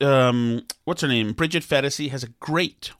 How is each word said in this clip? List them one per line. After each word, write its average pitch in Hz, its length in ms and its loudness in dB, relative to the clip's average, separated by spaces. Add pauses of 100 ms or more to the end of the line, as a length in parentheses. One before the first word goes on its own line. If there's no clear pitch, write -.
um, 123 600 4 (180)
what's 170 160 -4
her 156 80 0
name? 113 240 0
Bridget 160 300 -2
Phetasy 139 480 -2
has 127 120 -8
a 117 60 -10
great, - 720 -4